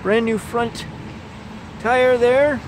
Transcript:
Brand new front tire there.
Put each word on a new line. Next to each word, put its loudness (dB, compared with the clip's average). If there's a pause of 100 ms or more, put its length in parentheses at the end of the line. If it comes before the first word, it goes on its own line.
Brand 2
new 0
front -4 (960)
tire 4
there. 4